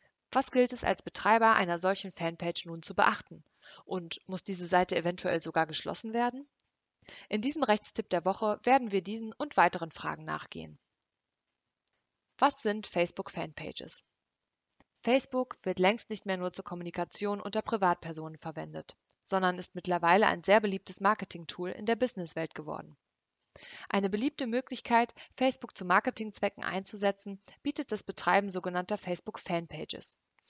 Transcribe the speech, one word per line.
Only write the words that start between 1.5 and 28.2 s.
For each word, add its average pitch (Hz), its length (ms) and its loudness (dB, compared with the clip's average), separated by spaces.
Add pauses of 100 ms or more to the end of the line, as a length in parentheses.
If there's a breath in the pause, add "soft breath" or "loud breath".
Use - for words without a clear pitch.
einer 175 240 2
solchen 190 340 0
Fanpage 170 540 -4
nun 165 180 -10
zu 180 100 -10
beachten? - 480 2 (420 loud breath)
Und 170 440 -6
muss 185 160 -6
diese 175 240 -4
Seite 180 280 4
eventuell 175 440 0
sogar 160 260 2
geschlossen 160 460 -6
werden? 247 360 -2 (800 loud breath)
In 214 140 -2
diesem 285 220 0
Rechtstipp - 460 0
der 170 140 0
Woche 202 380 0
werden 247 300 4
wir 190 100 2
diesen 220 320 -8
und - 220 -6
weiteren 170 340 4
Fragen 156 340 -8
nachgehen. 156 540 -8 (1600)
Was 277 240 2
sind 214 240 -2
Facebook-Fanpages? - 1160 -4 (1000)
Facebook 254 580 0
wird 185 160 -2
längst 202 320 2
nicht 208 160 -6
mehr 190 100 0
nur 180 140 -4
zur - 140 -8
Kommunikation 180 760 -4
unter 220 220 -2
Privatpersonen 165 760 0
verwendet, 156 600 -10 (260)
sondern 185 340 2
ist 180 200 -10
mittlerweile 175 500 6
ein 175 160 4
sehr 208 180 8
beliebtes 190 400 -2
Marketing-Tool 180 720 -2
in 208 160 -10
der 226 80 2
Businesswelt 180 640 -4
geworden. 156 400 -10 (920 loud breath)
Eine 196 220 2
beliebte 233 380 -2
Möglichkeit, 240 680 2 (220 loud breath)
Facebook - 400 0
zu 185 80 -8
Marketingzwecken 202 800 0
einzusetzen, 196 760 -4 (220 loud breath)
bietet 285 300 -4
das 208 100 -2
Betreiben 196 480 2